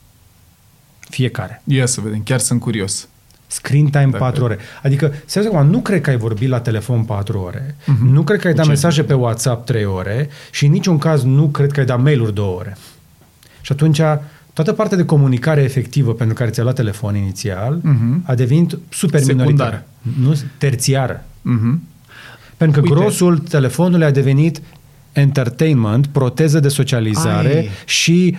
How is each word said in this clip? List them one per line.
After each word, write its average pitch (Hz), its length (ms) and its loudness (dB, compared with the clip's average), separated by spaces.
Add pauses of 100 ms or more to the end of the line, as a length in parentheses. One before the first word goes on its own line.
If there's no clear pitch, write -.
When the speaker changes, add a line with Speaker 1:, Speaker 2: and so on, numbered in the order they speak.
(1000)
Speaker 1:
Fiecare. 113 640 -6
Speaker 2:
Ia 131 220 2
să 120 140 -4
vedem, 107 220 -6
chiar 131 160 -2
sunt 120 220 -2
curios. 107 480 -6 (380)
Speaker 1:
Screen - 400 0
time 143 240 2
Speaker 2:
Dacă 113 140 -2
Speaker 1:
patru 123 200 0
ore. 110 140 -2 (240)
Adică, 143 300 0 (120)
serios 208 300 -2
acum, 147 160 4
nu 214 80 2
cred 214 220 -2
că 147 100 0
ai 131 60 0
vorbit 110 320 -2
la 127 120 0
telefon 113 420 -2
patru 104 360 -4
ore, 113 380 -8 (100)
Speaker 2:
Mhm. 123 220 2
Speaker 1:
nu 139 140 4
cred 202 180 0
că - 60 -4
ai 170 80 2
dat 151 100 2
Speaker 2:
Ce? 151 60 4
Speaker 1:
mesaje 147 320 2
pe 147 120 0
WhatsApp 120 520 -2
trei 110 180 -2
ore 101 440 -4 (220)
și - 140 -2
în 143 80 6
niciun 180 260 2
caz 151 240 2
nu 135 240 4
cred 143 260 0
că 143 80 -2
ai 131 60 0
dat 123 160 0
mail-uri 123 320 2
două 95 240 -4
ore. 98 180 -12 (840)
Și - 120 -8
atunci, 147 280 2 (520)
toată 160 200 -2
partea 208 240 -2
de 180 80 2
comunicare 143 580 2
efectivă 123 500 0
pentru 113 220 -2
care 117 160 -2
ți-ai 117 140 -2
luat 127 120 0
telefon 104 400 -4
inițial, 101 680 -4
Speaker 2:
Mhm. 135 440 0
Speaker 1:
a 131 80 -2
devenit 147 440 0 (100)
super 160 320 -2
Speaker 2:
Secundar. 127 260 2
Speaker 1:
minoritară. 139 380 0 (360)
Nu? 143 200 2 (180)
Terțiară. 135 680 -2 (180)
Speaker 2:
Mhm. 123 400 0 (760)
Speaker 1:
Pentru 151 260 2
că 170 60 2
Speaker 2:
Uite. 156 120 4
Speaker 1:
grosul 180 380 2
telefonului 160 680 0
a 147 40 4
devenit 139 520 2 (500)
entertainment, 139 920 2
proteză 147 540 0
de 143 80 2
socializare 123 880 0
Speaker 2:
Ai. 117 120 -2 (160)
Speaker 1:
și 175 540 2